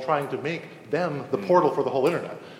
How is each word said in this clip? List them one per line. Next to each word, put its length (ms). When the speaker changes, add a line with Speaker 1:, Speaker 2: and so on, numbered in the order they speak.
Speaker 1:
trying 240
to 100
make 520
them 400
the 60
Speaker 2:
Mm. 100
Speaker 1:
portal 240
for 140
the 60
whole 160
internet. 320